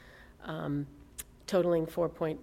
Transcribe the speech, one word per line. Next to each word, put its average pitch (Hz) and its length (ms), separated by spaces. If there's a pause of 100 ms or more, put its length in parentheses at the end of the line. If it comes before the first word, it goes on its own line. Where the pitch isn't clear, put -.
(460)
um, 147 420 (600)
totaling 170 380
four 165 220
point 156 360